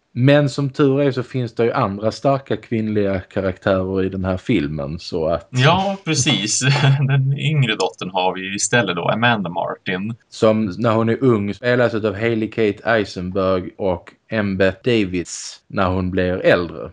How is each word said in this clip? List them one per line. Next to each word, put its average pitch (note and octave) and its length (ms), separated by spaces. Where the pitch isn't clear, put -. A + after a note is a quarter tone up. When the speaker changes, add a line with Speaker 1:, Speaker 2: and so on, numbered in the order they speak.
Speaker 1:
Men C#3+ 380
som C#3 200
tur C3+ 320
är C#3+ 100
så B2 120
finns B2 320
det A#2 100
ju A#2 60
andra G#2+ 400
starka C3+ 460
kvinnliga G#2 600
karaktärer F#2+ 840
i F#2+ 60
den F#2+ 160
här F#2 120
filmen, D2+ 600
så D#2+ 280
att E2 240
Speaker 2:
Ja, F#3 540
precis. B2+ 540
<laughs> C#3 240
Den C3+ 320
yngre C3+ 360
dottern F#2 380
har F#2 220
vi F#2+ 60
ju F#2+ 140
istället G2+ 400
då, E2 140
Amanda G#2+ 400
Martin. F#2 640
Speaker 1:
Som A2 360
när A2+ 160
hon A2+ 160
är A2+ 140
ung G#2 300
spelas B2 400
utav G#2 220
Hayley A2 340
Kate G#2+ 400
Eisenberg F#2+ 880
och F#2 320
Embeth G2 520
Davids F#2 840
när G2 220
hon F#2 220
blir F#2 340
äldre. E2+ 480